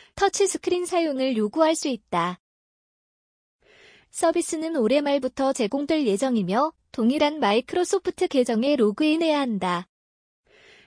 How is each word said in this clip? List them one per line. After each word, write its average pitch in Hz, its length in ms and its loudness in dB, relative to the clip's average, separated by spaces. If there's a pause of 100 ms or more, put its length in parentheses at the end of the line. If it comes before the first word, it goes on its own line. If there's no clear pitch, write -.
(160)
터치스크린 381 720 0
사용을 269 520 0
요구할 311 380 2
수 - 120 -4
있다. 180 520 -4 (1700)
서비스는 330 640 -2
올해 262 260 2
말부터 269 520 0
제공될 277 540 -2
예정이며 220 680 0 (180)
동일한 294 480 0
마이크로소프트 349 880 0
계정에 254 480 0
로그인해야 302 640 2
한다. 185 480 -2 (1000)